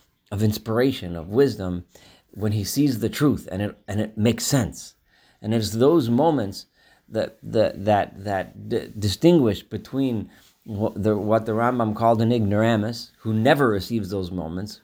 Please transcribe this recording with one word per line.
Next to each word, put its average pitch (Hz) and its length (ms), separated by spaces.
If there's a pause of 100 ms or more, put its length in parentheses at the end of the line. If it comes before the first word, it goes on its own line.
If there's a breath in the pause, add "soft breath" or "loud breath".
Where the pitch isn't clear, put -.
(300 soft breath)
of 104 120
inspiration, 110 760
of 82 120
wisdom, 101 560 (460 soft breath)
when 104 220
he 104 120
sees 131 360
the 110 100
truth 123 420
and 95 80
it, 104 260
and 104 140
it - 160
makes 113 300
sense. - 480 (480 soft breath)
And 104 100
it's 107 200
those 131 360
moments 120 560 (460 soft breath)
that, 107 320
that, 110 420
that, 98 400
that 104 460
d-, 107 180 (100)
distinguish 110 640
between 113 680 (340 soft breath)
what 104 380
the, 104 120
what 107 300
the 113 80
Rambam 117 420
called 113 280
an 113 100
ignoramus, 110 840
who 110 160
never 131 340
receives 101 400
those 92 220
moments, 90 540